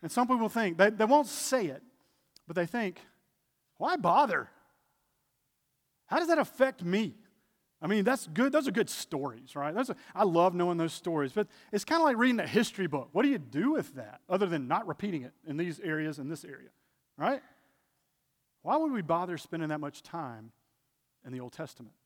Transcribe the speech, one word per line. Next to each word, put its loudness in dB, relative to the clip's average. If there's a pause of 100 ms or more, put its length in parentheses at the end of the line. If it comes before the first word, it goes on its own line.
And -8
some 2
people 2
think, -2
they, 8
they 0
won't 6
say -2
it, -8 (640)
but -6
they 0
think, -4 (760)
"Why -2
bother? 2 (1600)
How 0
does -2
that 4
affect 0
me?" 0 (680)
I -8
mean, 2
that's 0
good. 2
Those 2
are -2
good 0
stories, -8
right? -4
That's -2
a, -8 (200)
I 4
love 4
knowing 0
those -2
stories, -2
but 0 (240)
it's -2
kinda 2
like 4
reading 4
a -2
history 0
book. -4
What 2
do 4
you 2
do 0
with -2
that -14
other 2
than -2
not -2
repeating -6
it -14 (140)
in -6
these -4
areas, -4
in -8
this -10
area, -20 (460)
right? -2 (1200)
Why 0
would 0
we -2
bother -2
spending -6
that -4
much -10
time -12 (720)
in -14
the -10
Old -12
Testament? -16 (120)